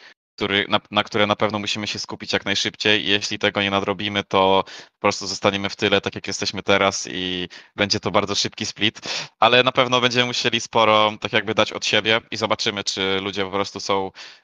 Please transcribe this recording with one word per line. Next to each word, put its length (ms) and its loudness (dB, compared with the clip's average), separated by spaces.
który, 320 0
na, 120 0
na 140 2
które 220 0
na 100 2
pewno 220 -2
musimy 280 -6
się 120 -8
skupić 340 -10
jak 120 0
najszybciej. 600 0
I 40 -4
jeśli 300 0
tego 240 0
nie 80 0
nadrobimy, 540 -2
to 420 4
po 340 -20
prostu 260 0
zostaniemy 420 -2
w 80 -8
tyle, 240 2
tak 140 -6
jak 120 -12
jesteśmy 360 -6
teraz 480 2
i 380 -6
będzie 240 0
to 100 -4
bardzo 240 0
szybki 320 -4
split. 340 -4
Ale 220 6
na 100 2
pewno 280 2
będziemy 260 2
musieli 340 -2
sporo 600 4
tak 120 -6
jakby 220 0
dać 180 2
od 140 -6
siebie 340 2
i 60 -8
zobaczymy, 480 -2
czy 360 -2
ludzie 240 -4
po 60 -8
prostu 300 -4
są, 300 -2